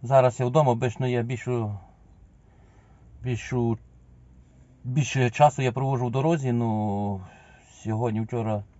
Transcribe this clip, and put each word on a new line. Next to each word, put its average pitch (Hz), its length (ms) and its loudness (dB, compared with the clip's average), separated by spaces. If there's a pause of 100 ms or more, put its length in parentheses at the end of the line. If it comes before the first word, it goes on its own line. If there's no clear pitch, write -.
зараз 127 380 4
я 123 60 2
вдома, 131 260 4
обично 120 340 -2
я 123 160 0
більшу, 117 520 -4 (1500)
більшу, 120 560 -2 (1040)
більше 127 460 0
часу 147 320 4
я 123 100 2
проводжу 131 340 -2
в 117 40 -4
дорозі, 139 420 0
ну, 107 680 -2 (600)
сьогодні, 110 380 -2
вчора 110 440 -4 (160)